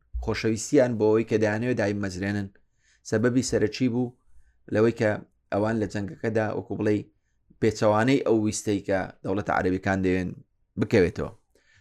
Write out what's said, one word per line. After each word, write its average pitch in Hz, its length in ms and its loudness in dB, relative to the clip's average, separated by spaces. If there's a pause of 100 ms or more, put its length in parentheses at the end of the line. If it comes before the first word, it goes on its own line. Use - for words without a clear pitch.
(200)
خۆشەویستیان 113 760 0
بۆ 107 120 0
ئەوەی 110 240 4
کە 117 80 2
دەیانەوێت 110 420 0
دایمەزرێنن، 101 680 -4 (580)
سەبەبی 120 440 0
سەرەکی 117 380 0
بوو 123 260 -4 (540)
لەوەی 110 320 2
کە 107 100 2 (400)
ئەوان 107 280 0
لە 104 80 -2
جەنگەکەدا، 107 680 -4
وەکو 101 220 -8
بڵێ، 104 220 2 (640)
پێچەوانەی 110 640 2
ئەو 113 140 4
ویستەی 107 420 -2
کە 95 180 -2 (220)
دەوڵەتە 101 320 -4
عەرەبیەکان 95 500 0
دەوێن 92 280 0 (460)
بکەوێتەوە. 92 560 2 (480)